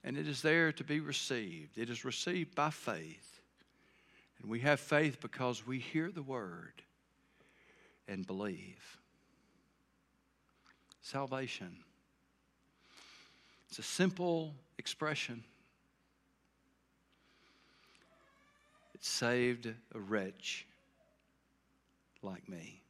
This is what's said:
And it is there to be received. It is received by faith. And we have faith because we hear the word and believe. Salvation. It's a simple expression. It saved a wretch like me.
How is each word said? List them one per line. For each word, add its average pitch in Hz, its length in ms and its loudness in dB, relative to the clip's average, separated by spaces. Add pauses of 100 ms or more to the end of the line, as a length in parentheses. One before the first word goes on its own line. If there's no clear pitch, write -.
And 131 140 -4
it 151 100 0
is 143 140 -2
there 160 300 8
to 139 120 -6
be 147 180 2
received. 107 760 -2
It 117 140 -2
is 117 140 -4
received 170 500 0
by 151 160 4
faith. 80 720 -8 (960)
And 104 100 -10
we 117 120 0
have 143 180 6
faith 151 400 4
because 123 480 -2
we 131 120 -2
hear 156 300 0
the 165 140 -8
word 117 580 -8 (1300)
and 95 200 -4
believe. 95 720 -6 (2000)
Salvation. 131 840 -4 (1800)
It's - 120 -10
a - 40 -8
simple 175 720 2 (220)
expression. 135 640 -4 (3500)
It - 100 -16
saved 120 640 4
a 113 340 -8
wretch 98 680 -2 (1500)
like 95 260 -8
me. 82 420 -12